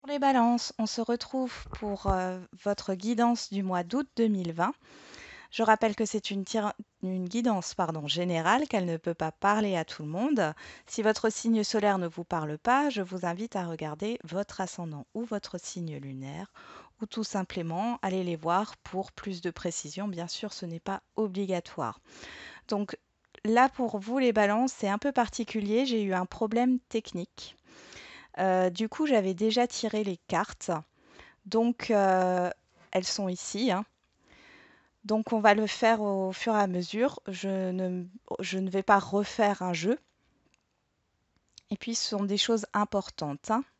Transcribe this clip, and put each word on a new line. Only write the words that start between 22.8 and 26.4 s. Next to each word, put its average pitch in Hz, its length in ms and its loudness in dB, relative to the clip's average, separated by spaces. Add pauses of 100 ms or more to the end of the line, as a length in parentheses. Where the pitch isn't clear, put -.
là, 240 240 6
pour 226 320 -2
vous, 233 180 -2
les 254 140 4
balances, 214 400 4
c'est - 160 -4
un 202 100 0
peu 277 140 -2
particulier. 220 720 0
J'ai 226 160 0
eu 190 120 0
un 180 120 0
problème 240 640 2